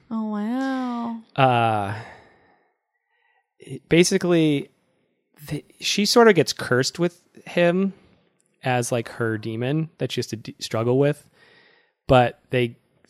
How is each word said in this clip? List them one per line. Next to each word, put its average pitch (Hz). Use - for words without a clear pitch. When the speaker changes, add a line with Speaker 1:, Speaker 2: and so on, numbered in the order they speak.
Speaker 1:
Oh, 220
wow. 233
Speaker 2:
Uh, 113
basically, 170
the, 147
she -
sort 233
of 208
gets 147
cursed -
with 175
him 180
as, 123
like, 117
her 110
demon 123
that 131
she -
has 117
to -
d-, -
struggle 120
with. 143
But 127
they, 123